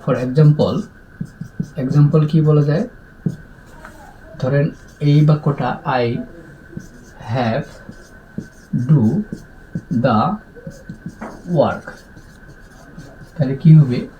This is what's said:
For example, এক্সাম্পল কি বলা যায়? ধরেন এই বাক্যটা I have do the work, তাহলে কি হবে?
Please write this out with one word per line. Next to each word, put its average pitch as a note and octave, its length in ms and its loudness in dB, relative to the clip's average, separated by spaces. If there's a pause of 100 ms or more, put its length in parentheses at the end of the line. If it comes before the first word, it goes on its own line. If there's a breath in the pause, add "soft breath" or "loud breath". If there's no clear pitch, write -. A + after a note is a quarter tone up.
For B2+ 120 -2 (100)
example, D3 500 2 (1080)
এক্সাম্পল D3 360 2 (120)
কি E3 60 0 (120)
বলা D3 200 4
যায়? F3 140 -2 (1600)
ধরেন C#3+ 240 0 (420)
এই D3 100 4 (120)
বাক্যটা C#3 400 0 (320)
I A#2+ 40 0 (1300)
have B2 360 -2 (1200)
do C#3+ 140 4 (1000)
the A2+ 140 2 (1400)
work, A2 260 -2 (1500)
তাহলে C3+ 280 -2
কি E3 80 6 (100)
হবে? B2 200 0 (200)